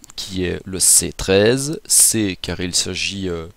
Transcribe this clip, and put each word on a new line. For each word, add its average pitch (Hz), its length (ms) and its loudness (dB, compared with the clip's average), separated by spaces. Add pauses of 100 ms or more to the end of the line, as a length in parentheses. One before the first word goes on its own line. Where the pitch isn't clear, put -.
(160)
qui 92 300 -4
est 87 180 -4
le 92 160 -8
C - 320 4
treize, 123 720 2
C 101 560 2
car 87 200 -6
il 90 120 -4
s'agit, 92 540 -4
euh, 85 300 -6